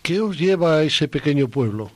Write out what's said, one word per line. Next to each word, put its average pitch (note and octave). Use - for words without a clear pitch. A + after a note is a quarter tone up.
qué F3+
os G3+
lleva E3+
a D#3
ese D3+
pequeño C#3+
pueblo? A2